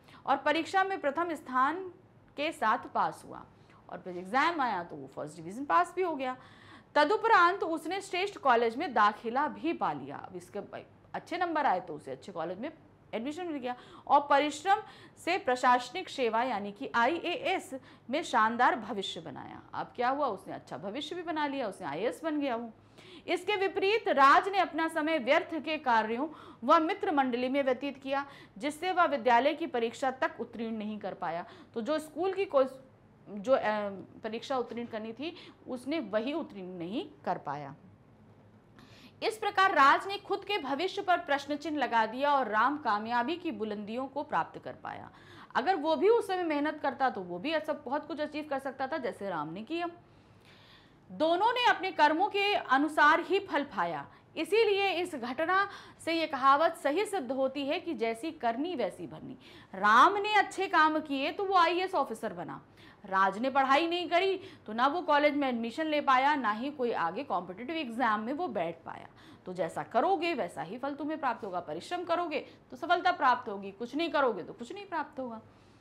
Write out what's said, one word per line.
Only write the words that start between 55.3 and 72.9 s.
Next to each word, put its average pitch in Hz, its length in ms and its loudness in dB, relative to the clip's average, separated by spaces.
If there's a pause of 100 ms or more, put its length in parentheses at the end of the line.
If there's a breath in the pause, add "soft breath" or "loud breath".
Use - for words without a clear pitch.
से 320 80 -2
ये 330 140 0
कहावत 285 500 4
सही 302 280 0
सिद्ध 277 280 -4
होती 269 340 0
है 320 140 0
कि 339 140 -6
"जैसी 226 360 -2
करनी 269 440 -2
वैसी 180 320 -4
भरनी"। 139 320 -14 (360 loud breath)
राम 226 420 8
ने 415 180 0
अच्छे 392 320 2
काम 311 320 4
किए 285 340 -2
तो 403 120 -4
वो 381 100 2
आईएएस 359 400 4
ऑफिसर 233 380 -2
बना, 151 300 -10 (440 loud breath)
राज 190 320 4
ने 262 120 0
पढ़ाई 277 360 4
नहीं 349 220 -2
करी 370 320 2 (260 loud breath)
तो 214 60 -8
ना 240 140 2
वो 311 160 0
कॉलेज 294 340 4
में 285 120 0
एडमिशन 240 380 -2
ले 302 140 2
पाया, 269 340 4
ना 240 160 0
ही 226 200 -4
कोई 247 220 -2
आगे 170 320 -2
कॉम्पिटिटिव 196 520 -6
एग्जाम 233 440 0
में 226 120 -4
वो 330 160 -4
बैठ 170 360 -4
पाया। - 220 -14 (400 loud breath)
तो 180 60 -10
जैसा 165 300 -4
करोगे 339 520 2
वैसा 190 280 -6
ही 190 160 -10
फल 277 160 -6
तुम्हें 311 260 -6
प्राप्त 233 240 -4
होगा, 180 160 -4
परिश्रम 349 440 -8
करोगे 330 420 -2 (240 loud breath)
तो 254 60 -14
सफलता 349 360 2